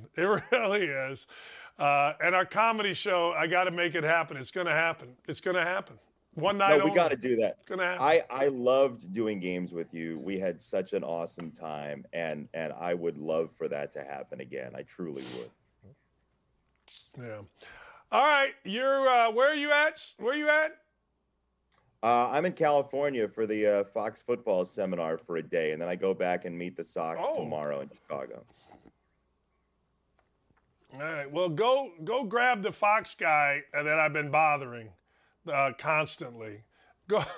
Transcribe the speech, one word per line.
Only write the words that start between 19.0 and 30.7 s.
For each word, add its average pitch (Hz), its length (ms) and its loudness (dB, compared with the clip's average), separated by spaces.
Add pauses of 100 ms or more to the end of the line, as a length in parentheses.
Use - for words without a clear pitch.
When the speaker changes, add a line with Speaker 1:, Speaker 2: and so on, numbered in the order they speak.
Speaker 1:
uh, 233 240 6
where 254 180 6
are 311 60 0
you 294 160 2
at? 302 280 2 (180)
Where 233 160 -2
are - 20 -2
you 302 120 -2
at? 311 240 4 (1300)
Speaker 2:
Uh, 120 280 4
I'm 151 140 2
in 180 80 0
California 139 760 2
for 113 180 -2
the, 107 200 0
uh, 101 260 4
Fox 107 300 -4
football 110 420 0
seminar 85 540 -4
for 85 200 -8
a 80 40 -6
day, 80 300 -2
and 78 100 -4
then 87 60 -4
I 90 80 -2
go 95 180 0
back 90 300 -2
and 85 120 -8
meet 87 200 -8
the 82 80 -10
Sox 82 380 -6
Speaker 1:
Oh. 605 140 -2
Speaker 2:
tomorrow 73 440 -4
in 69 100 -10
Chicago. 64 540 -12 (2500)